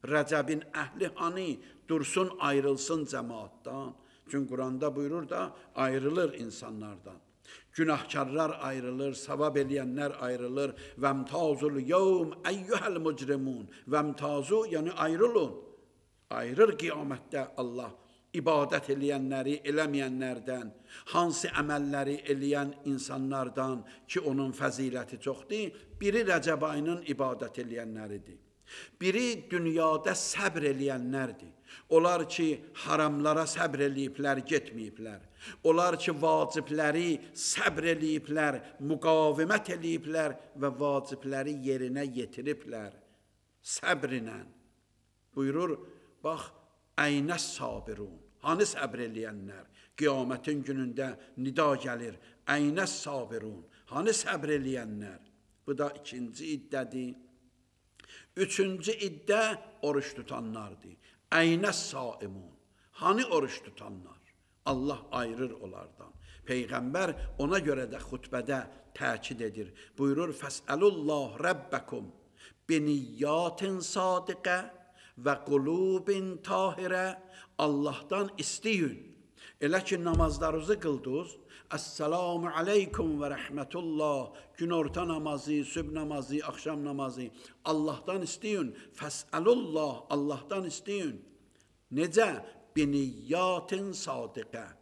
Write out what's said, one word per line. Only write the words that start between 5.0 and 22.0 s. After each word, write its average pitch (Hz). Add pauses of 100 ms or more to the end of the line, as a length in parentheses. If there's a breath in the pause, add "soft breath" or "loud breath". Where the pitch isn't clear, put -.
da, 180 (180 loud breath)
ayrılır 135
insanlardan. 107 (520 loud breath)
Günahkarlar 151
ayrılır, 135
savab 143
eləyənlər 139
ayrılır. 127 (240 loud breath)
"Vəmtazul 139
yevm 175 (120)
eyyuhel 190
mucrimun." 135 (200 loud breath)
Vəmtazu, 147
yəni 160
ayrılın. 170 (800)
Ayırır 131
qiyamətdə 147
Allah 123 (460 soft breath)
ibadət 143
eləyənləri, 139 (100)
eləməyənlərdən, 131 (400 loud breath)
hansı 175
əməlləri 143 (160)